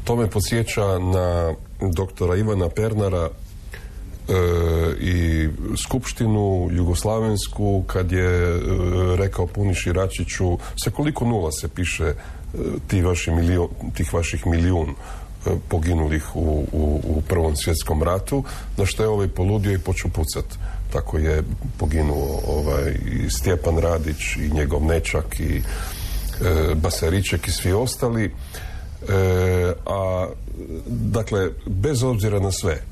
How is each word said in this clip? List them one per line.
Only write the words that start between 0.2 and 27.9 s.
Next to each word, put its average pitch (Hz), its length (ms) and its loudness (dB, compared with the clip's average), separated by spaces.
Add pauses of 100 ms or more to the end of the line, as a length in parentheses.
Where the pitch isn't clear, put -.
podsjeća 104 680 0
na 87 560 2 (380)
doktora 90 440 0
Ivana 101 320 2
Pernara, 101 600 0
e, - 1040 -10 (680)
i 82 480 2 (360)
skupštinu 104 880 0
jugoslavensku, 101 1120 0
kad 90 260 0
je, 90 420 2
e, 87 40 0 (580)
rekao 95 300 2
Puniši 92 460 0
Račiću, 90 680 0 (260)
"Sa 117 60 0
koliko 143 340 -2
nula 98 280 2
se - 160 -6
piše, - 360 -2
e, 78 100 2 (720)
ti 95 160 2
vaši 87 280 2
milion-, 85 380 4 (260)
tih - 200 -2
vaših 85 320 -2
milijun, 82 440 2
e, - 600 -8 (180)
poginulih 78 680 0
u, 76 360 2
u, 76 320 2
u 78 240 0
Prvom 80 280 2
svjetskom 80 460 0
ratu", 101 420 0 (320)
na 98 100 2
što - 160 0
je 107 60 4
ovaj 101 200 2
poludio 98 440 2
i 95 60 2
počeo 92 320 -2
pucat. - 340 -2 (480)
Tako - 260 -2
je 78 240 2 (360)
poginuo, 73 680 0
ovaj, 71 460 0
i - 380 -2
Stjepan 82 480 0
Radić 80 580 0
i 76 180 0
njegov 73 300 2
nečak 78 560 0
i, 71 220 0 (800)
e, 80 320 2
Basariček 87 760 0
i - 20 -2
svi - 220 0
ostali. 117 520 0